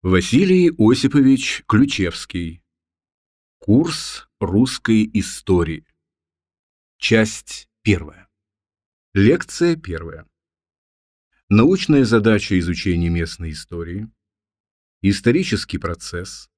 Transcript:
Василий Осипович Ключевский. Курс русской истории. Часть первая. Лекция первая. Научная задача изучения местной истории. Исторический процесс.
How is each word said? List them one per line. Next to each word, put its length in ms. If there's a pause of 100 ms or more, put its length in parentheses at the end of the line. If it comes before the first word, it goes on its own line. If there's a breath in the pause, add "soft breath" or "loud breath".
Василий 720
Осипович 880
Ключевский. 960 (960)
Курс 680 (140)
русской 720
истории. 720 (1120)
Часть 720 (140)
первая. 440 (840)
Лекция 640
первая. 500 (1200)
Научная 560
задача 560
изучения 480
местной 440
истории. 600 (920)
Исторический 760
процесс. 800